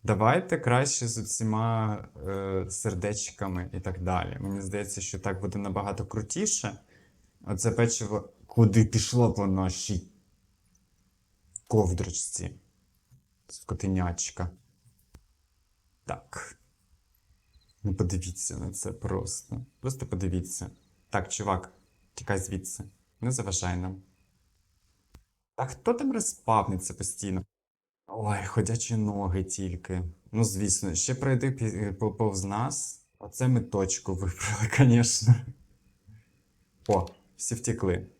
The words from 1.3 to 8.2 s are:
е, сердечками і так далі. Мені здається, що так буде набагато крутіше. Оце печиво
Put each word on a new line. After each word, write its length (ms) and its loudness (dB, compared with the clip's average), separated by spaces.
е, 440 -2
сердечками 1000 -4
і 80 -6
так 220 -6
далі. 380 -2
Мені 200 -4
здається, 400 -6
що 180 -8
так 220 -4
буде 180 -4
набагато 480 -4
крутіше. 720 -4
Оце 300 0
печиво 640 0